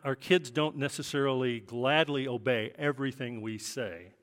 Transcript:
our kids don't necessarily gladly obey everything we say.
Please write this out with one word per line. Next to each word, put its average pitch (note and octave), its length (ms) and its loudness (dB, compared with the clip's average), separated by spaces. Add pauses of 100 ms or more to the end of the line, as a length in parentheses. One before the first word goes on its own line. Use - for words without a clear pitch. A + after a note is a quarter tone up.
our C3+ 120 0
kids D#3 360 4
don't D3+ 260 0
necessarily C3+ 800 0
gladly C3+ 680 2
obey A#2+ 500 0
everything C3 640 -2
we A2 160 -6
say. F#2 640 -8